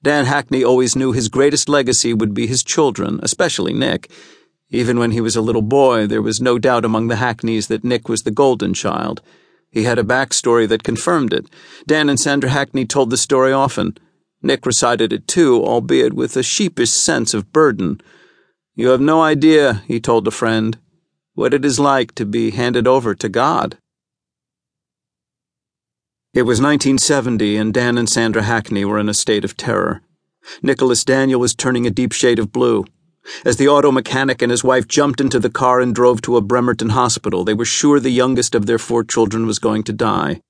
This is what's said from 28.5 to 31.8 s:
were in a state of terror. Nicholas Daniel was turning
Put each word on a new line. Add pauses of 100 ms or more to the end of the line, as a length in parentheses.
were
in
a
state
of
terror. (640)
Nicholas
Daniel
was
turning